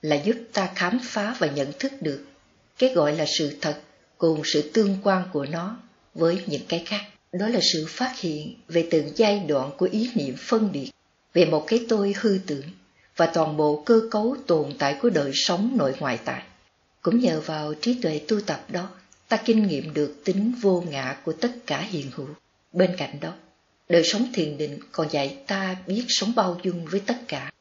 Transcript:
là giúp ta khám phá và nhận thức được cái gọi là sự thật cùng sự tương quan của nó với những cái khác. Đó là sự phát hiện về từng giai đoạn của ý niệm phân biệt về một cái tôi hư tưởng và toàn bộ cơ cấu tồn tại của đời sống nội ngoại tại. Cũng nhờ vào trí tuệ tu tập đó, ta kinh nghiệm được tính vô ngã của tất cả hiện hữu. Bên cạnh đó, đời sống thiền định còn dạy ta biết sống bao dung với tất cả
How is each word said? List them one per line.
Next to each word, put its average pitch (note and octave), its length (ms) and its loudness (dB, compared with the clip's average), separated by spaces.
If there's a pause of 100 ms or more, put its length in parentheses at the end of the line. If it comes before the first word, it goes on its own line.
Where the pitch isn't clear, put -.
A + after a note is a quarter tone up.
là D3+ 140 2
giúp G3 200 2 (160)
ta F#3 220 0
khám F#3 280 0
phá A3 360 -4
và E3+ 80 2
nhận C#3+ 320 -2
thức C4+ 220 -2
được C#3+ 240 -4 (540)
cái B3+ 160 4
gọi D3+ 220 4
là D#3+ 80 0 (140)
sự D3 220 -2
thật D3+ 220 -4 (360)
cùng D#3+ 260 2
sự D3 300 0
tương G3 280 4
quan F#3 300 2
của C#3+ 140 -2
nó F3 300 -6 (380)
với E3+ 320 2
những D3 220 -4
cái E3+ 180 -2
khác. G#3 180 -6 (280)
Đó G3 160 -2
là A#3 140 2
sự D#3+ 260 2
phát B3+ 300 -4
hiện D3+ 360 -6 (140)
về E3 220 2
từng D3 260 2
giai G#3 220 4
đoạn D3 380 0
của F#3 160 2
ý A3+ 220 0
niệm C#3 240 -2
phân A3 340 2
biệt C#3 180 -6 (440)
về E3+ 100 8
một D#3 220 2
cái A#3 220 2
tôi G3+ 280 2
hư G3+ 300 2
tưởng C#3 180 -6 (520)
và E3+ 100 4
toàn D#3 300 0
bộ D3+ 300 2
cơ A3+ 140 8 (100)
cấu A3+ 260 0 (100)
tồn D3+ 320 2
tại D3 240 0
của A#3+ 80 4
đời C#3+ 240 2
sống G#3 420 0
nội C#3 220 2
ngoại B2+ 260 -2
tại. B2+ 180 -6 (600)
Cũng A3+ 180 4
nhờ E3+ 200 2
vào D3+ 340 -6
trí B3 280 -2
tuệ D#3 260 -2
tu G#3+ 120 2
tập - 280 -6
đó, F#3+ 220 -6 (380)
ta A3+ 80 2
kinh A3 300 4
nghiệm D3+ 280 -4
được D3 300 0
tính G3 360 0
vô F#3 280 2
ngã C3+ 360 -6
của D#3+ 80 -2
tất A#3+ 200 -2 (140)
cả D3 140 -4
hiện D#3+ 340 -6
hữu. C#3 140 -10 (440)
Bên F3 260 4
cạnh C#3+ 220 -8
đó, E3 140 -8 (540)
đời E3+ 160 6
sống A3+ 300 0
thiền D3+ 240 -2
định C#3+ 200 -6 (140)
còn D#3 180 -2
dạy C#3 360 -2
ta F#3+ 300 -4 (100)
biết G#3+ 220 -2
sống G#3 260 0
bao F#3 280 0
dung F3 240 -4
với F#3 140 -2
tất - 160 -4 (120)
cả C3+ 320 -8